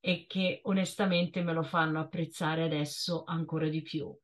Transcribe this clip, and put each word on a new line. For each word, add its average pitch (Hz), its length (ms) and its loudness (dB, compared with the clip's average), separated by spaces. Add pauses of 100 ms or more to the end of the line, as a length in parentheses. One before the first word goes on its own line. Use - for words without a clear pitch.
e 175 260 0
che 185 380 0
onestamente 185 760 2
me 170 100 0
lo 165 100 2
fanno 156 380 2
apprezzare 160 640 -2
adesso 156 600 -2
ancora 160 440 -2
di 156 140 -2
più. - 420 -6